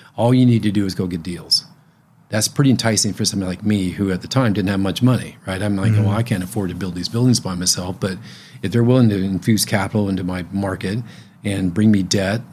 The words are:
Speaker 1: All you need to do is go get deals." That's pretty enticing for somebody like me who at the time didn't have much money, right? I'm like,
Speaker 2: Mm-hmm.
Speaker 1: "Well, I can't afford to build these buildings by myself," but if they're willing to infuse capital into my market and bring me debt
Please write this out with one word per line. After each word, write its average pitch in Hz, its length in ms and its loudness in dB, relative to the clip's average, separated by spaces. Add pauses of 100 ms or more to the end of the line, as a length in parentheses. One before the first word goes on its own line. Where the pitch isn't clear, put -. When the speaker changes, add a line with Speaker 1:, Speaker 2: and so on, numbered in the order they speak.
(160)
Speaker 1:
All 117 180 2
you 127 120 6
need 113 180 4
to 107 80 0
do 101 140 0
is 92 100 -4
go 95 100 -2
get 87 180 -6
deals." 82 420 -4 (640)
That's 107 180 0
pretty 135 240 2
enticing 107 420 0
for 107 120 -4
somebody 95 240 -2
like 90 140 -8
me 104 260 0
who 98 220 -2
at 90 100 -4
the 87 60 -12
time 120 260 2
didn't 98 160 0
have 98 100 -2
much 98 240 -2
money, 123 420 0
right? 95 160 -6
I'm 104 140 -2
like, 101 160 2
Speaker 2:
Mm-hmm. 107 140 4
Speaker 1:
"Well, 101 120 2
I 113 60 0
can't 95 200 -2
afford 95 260 -4
to 90 60 -8
build 90 200 -8
these 87 140 -6
buildings 117 300 2
by 92 140 -6
myself," 92 460 -4
but 95 180 -4 (460)
if 92 80 -4
they're 117 120 4
willing 123 260 6
to 98 140 0
infuse 98 400 0
capital 98 460 0
into 92 140 -2
my 90 280 -6
market 98 480 -4 (440)
and 98 300 -2
bring 107 160 4
me 98 140 4
debt 98 360 0 (120)